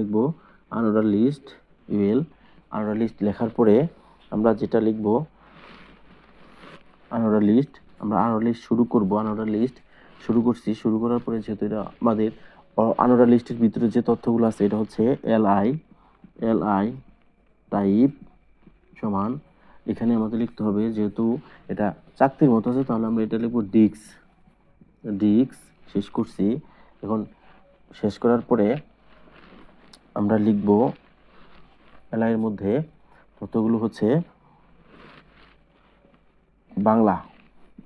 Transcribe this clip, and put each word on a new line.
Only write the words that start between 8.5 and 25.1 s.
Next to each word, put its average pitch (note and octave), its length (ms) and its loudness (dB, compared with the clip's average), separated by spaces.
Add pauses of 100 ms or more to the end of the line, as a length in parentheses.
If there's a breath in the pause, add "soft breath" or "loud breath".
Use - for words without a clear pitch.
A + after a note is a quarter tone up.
শুরু A#2 140 0 (100)
করবো, G2+ 200 0 (100)
আনঅর্ডার G#2+ 340 -4
লিস্ট A#2+ 200 -2 (480 soft breath)
শুরু A#2 220 0
করছি। A#2 240 -2 (120)
শুরু A2 200 0
করার A#2+ 220 -2
পরে A#2 200 -6
যেহেতু G#2+ 240 -8
এটা G#2+ 120 -6 (220)
আমাদের A2 280 0 (500 soft breath)
অ-, A2+ 140 2 (100)
আনঅর্ডার B2 280 6
লিস্টের A#2+ 300 0
ভিতরে A#2 320 2
যে A#2+ 60 2 (100)
তথ্যগুলো A#2 400 0
আছে, - 180 -4
এটা G#2 140 -2
হচ্ছে G#2+ 200 -4 (340)
এলআই, G2+ 320 2 (840 soft breath)
এলআই G2+ 360 0 (840)
টাইপ G2+ 380 2 (880)
সমান, G#2 300 -4 (600 soft breath)
এখানে A2+ 200 -2 (100)
আমাদের A2 220 -4
লিখতে - 240 -8
হবে, G2+ 160 -2 (140)
যেহেতু G#2 280 -4 (480 loud breath)
এটা G2+ 140 -2 (320)
চাকতির C3 360 2
মতো A2 180 0
আছে, C3+ 160 0
তাহলে A2+ 220 -2
আমরা A2+ 160 -2
এটা A2 180 -4
লিখবো A#2 160 -2 (140)
ডিস্ক, A2 280 4 (1200)